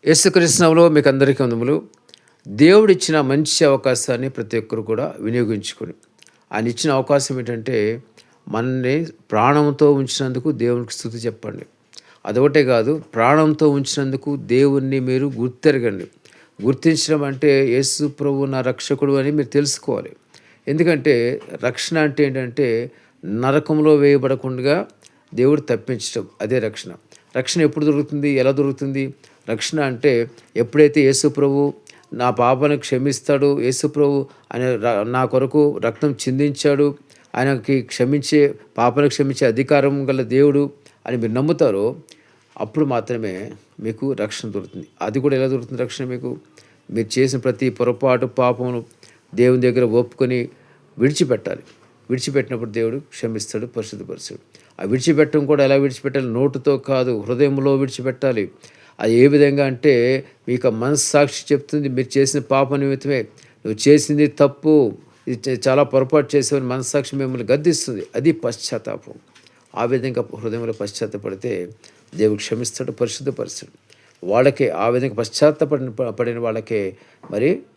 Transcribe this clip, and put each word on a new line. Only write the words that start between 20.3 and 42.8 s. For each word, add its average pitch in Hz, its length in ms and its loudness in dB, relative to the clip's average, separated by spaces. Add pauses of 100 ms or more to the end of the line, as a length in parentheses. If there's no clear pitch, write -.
ఎందుకంటే, 139 720 0 (220)
రక్షణ 127 340 -4
అంటే 151 280 2
ఏంటంటే, 127 680 -2 (340)
నరకంలో 151 680 2
వేయబడకుండా 135 920 2 (480)
దేవుడు 139 280 2
తప్పించడం, 113 680 -6 (140)
అదే 120 180 -2
రక్షణ. 104 320 -8 (460)
రక్షణ 147 240 -2
ఎప్పుడు 151 240 2
దొరుకుతుంది, 147 440 0
ఎలా 135 220 2
దొరుకుతుంది? 135 640 -2 (360)
రక్షణ 117 300 -4
అంటే, 123 520 0 (240)
ఎప్పుడైతే 147 460 4
యేసు 135 260 4
ప్రభు 139 460 0 (400)
నా 123 160 0
పాపాలను 131 500 2
క్షమిస్తాడు, 139 840 0
యేసు 127 260 -2
ప్రభు 143 380 0 (280)
ఆయన 123 220 -2
ర-, 110 280 0
నా 127 220 0
కొరకు 143 520 2
రక్తం 117 340 -2
చిందించాడు, 143 840 0 (380)
ఆయనకి 131 460 -2
క్షమించే, 139 760 0 (220)
పాపాలను 123 320 2
క్షమించే 135 380 -2
అధికారం 135 600 0
గల 131 120 -2
దేవుడు 139 500 2 (360)
అని 123 100 -4
మీరు 113 140 -4
నమ్ముతారో, 127 640 0 (640)
అప్పుడు 107 280 -4